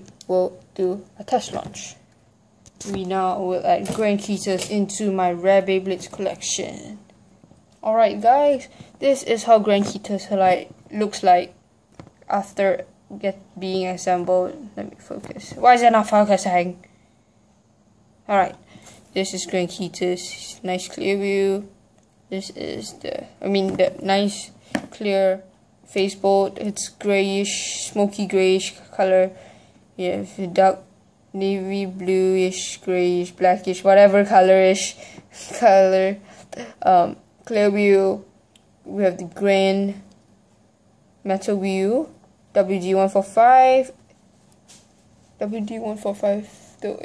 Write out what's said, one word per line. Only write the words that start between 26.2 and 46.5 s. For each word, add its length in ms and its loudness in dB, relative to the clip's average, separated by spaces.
It's 320 -8
grayish, 1000 -4
smoky 340 -2
grayish 480 0
color. 400 2
You 160 -4
have 240 -8
the 120 -6
dark 320 4
navy 540 -4
bluish, 920 -2
grayish, 540 -2
blackish, 520 0
whatever 420 8
colorish 720 4
<laughs> 300 -16
color. 580 4
Um, 360 4
clear 240 0
wheel. 560 2
We 180 -4
have 140 0
the 80 -12
grand 760 0
metal 340 -4
wheel. 520 -2
W 260 2
D 160 -2
one 140 2
four 140 0
five. 680 4
W 220 -6
D 180 -10
one 180 -8
four 180 -6
five 320 -4